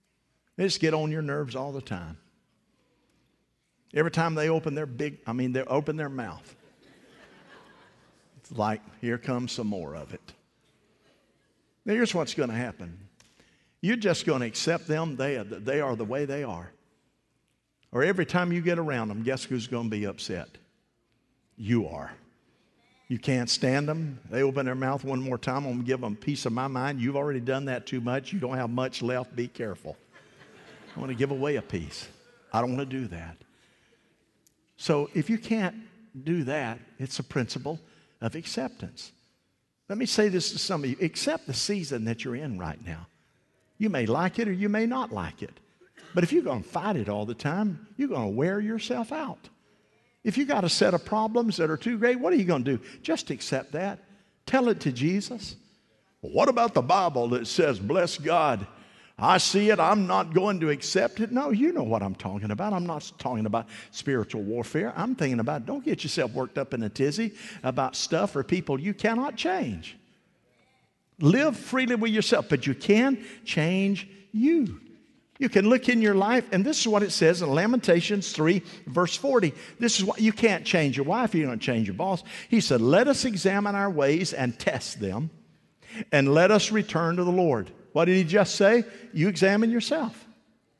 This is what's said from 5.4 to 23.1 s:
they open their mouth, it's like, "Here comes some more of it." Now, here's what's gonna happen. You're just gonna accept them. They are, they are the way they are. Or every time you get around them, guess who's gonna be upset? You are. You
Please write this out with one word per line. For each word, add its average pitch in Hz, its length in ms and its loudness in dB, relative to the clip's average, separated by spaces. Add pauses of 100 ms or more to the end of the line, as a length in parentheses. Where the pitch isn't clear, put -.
they 131 100 -2
open 147 320 -2
their 151 140 -6
mouth, 113 460 -12 (1800)
it's - 140 -20
like, 107 300 -2 (180)
"Here 117 180 -2
comes 123 360 -4
some 113 140 -6
more 82 280 -6
of 76 180 -14
it." - 200 -18 (1500)
Now, 202 80 0
here's 233 200 2
what's 156 200 -2
gonna 123 200 -2
happen. 95 540 -8 (720)
You're 220 160 0
just 202 280 0
gonna 131 200 0
accept 160 420 -4
them. 156 280 -2
They 135 220 -4
are, 104 60 -6
they 107 380 -4
are 131 140 -2
the 110 100 -4
way 135 200 -4
they 139 180 -6
are. 87 280 -10 (1200)
Or 123 120 2
every 185 220 2
time 180 280 0
you 175 80 0
get 170 180 0
around 127 300 -4
them, 107 140 -6
guess 131 200 -2
who's 120 240 -6
gonna 117 220 -4
be 104 160 -4
upset? 92 440 -8 (1080)
You 110 300 0
are. 71 260 -12 (960)
You 117 100 -4